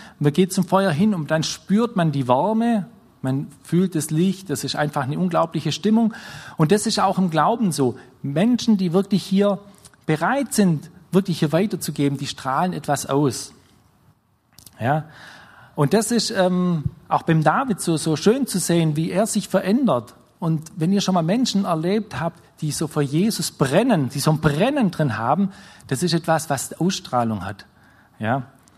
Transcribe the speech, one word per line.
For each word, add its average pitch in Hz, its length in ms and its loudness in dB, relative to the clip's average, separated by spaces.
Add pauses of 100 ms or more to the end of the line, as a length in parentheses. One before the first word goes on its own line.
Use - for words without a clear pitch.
(200)
man 147 120 2
geht 185 220 2
zum 185 120 0
Feuer 190 260 2
hin 196 240 2
und 151 160 -6
dann 156 100 2
spürt 226 540 -2
man 165 160 2
die 135 160 -2
Wärme, 208 580 2 (380)
man 135 240 -4 (160)
fühlt 180 320 0
das 151 160 -4
Licht, 170 400 0
das 135 120 -4
ist 135 120 -6
einfach 151 260 -2
eine 139 160 -4
unglaubliche 165 540 -2
Stimmung. 220 420 2 (440)
Und 156 140 2
das 214 140 4
ist 214 140 -2
auch 190 180 0
im 185 140 0
Glauben 185 400 2
so. 131 260 0 (240)
Menschen, 208 560 2
die 180 160 0
wirklich 190 300 2
hier 196 340 2 (480)
bereit 202 480 0
sind, 175 380 2 (200)
wirklich 180 280 0
hier 151 120 0
weiterzugeben, 151 680 -2
die 139 80 -8
strahlen 151 440 -4
etwas 147 360 -4
aus. 139 440 0 (1300)
Ja? 147 260 0 (680)
Und 143 200 0
das 220 180 2
ist, 233 180 0
ähm, 180 540 0 (240)
auch - 160 -2
beim 160 200 2
David 190 380 2
so, 165 160 0
so 156 180 0
schön 247 300 2
zu - 140 -4
sehen, 165 360 2
wie 160 140 -2
er 196 160 0
sich 214 220 -4
verändert. 190 640 0 (260)
Und 160 360 -4
wenn 165 180 0
ihr 196 80 2
schon 185 140 0
mal 170 80 2
Menschen 202 420 0
erlebt 180 540 -2
habt, 165 200 -6 (220)
die 151 100 -2
so 156 160 -4
für 151 140 -2
Jesus 165 480 0
brennen, 156 600 2
die 143 100 -6
so 160 120 2
ein 156 80 0
Brennen 196 520 2
drin 135 260 -2
haben, 156 340 0 (360)
das 139 160 -2
ist 170 100 0
etwas, 160 360 0
was - 300 -6
Ausstrahlung 117 640 -2
hat. 98 220 -10 (540)
Ja? 120 240 -2 (340)